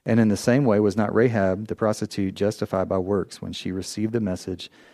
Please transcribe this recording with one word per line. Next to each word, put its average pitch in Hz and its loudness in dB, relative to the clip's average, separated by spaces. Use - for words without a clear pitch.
And 117 4
in 110 6
the 101 2
same 127 2
way 104 4
was 104 2
not 107 -2
Rahab 107 2
the - -4
prostitute 107 -2
justified 98 -2
by 95 0
works 92 -2
when - -8
she - -8
received 104 -6
the 117 0
message 95 -6